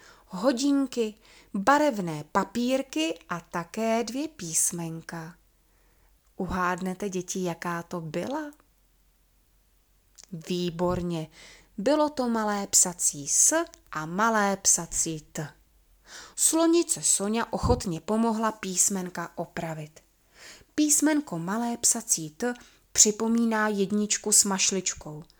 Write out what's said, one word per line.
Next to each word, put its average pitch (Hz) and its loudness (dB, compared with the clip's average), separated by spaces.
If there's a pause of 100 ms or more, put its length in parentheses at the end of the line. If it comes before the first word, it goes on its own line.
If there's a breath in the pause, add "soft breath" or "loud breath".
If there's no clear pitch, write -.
(260 soft breath)
hodinky, 247 0 (400 soft breath)
barevné 202 2
papírky 262 -2 (100)
a 170 -6
také 226 -2
dvě 262 -6
písmenka. 165 -6 (1000)
Uhádnete, 185 -2
děti, 180 -4
jaká 170 -4
to 170 -8
byla? 214 -6 (2000)
Výborně. 175 -2 (500 loud breath)
Bylo 294 2
to 262 -4
malé 208 -2
psací 151 0
S - 4 (280)
a 156 -6
malé 202 2
psací 165 0 (120)
T. 151 -6 (880 loud breath)
Slonice 330 4
Sonja 214 0
ochotně 196 0
pomohla 220 0
písmenka 180 -2
opravit. 160 -8 (760 loud breath)
Písmenko 294 2
malé 226 -4
psací 165 -2
T 240 -4 (380 loud breath)
připomíná 226 4
jedničku 208 0
s - 6
mašličkou. 185 -2 (140 loud breath)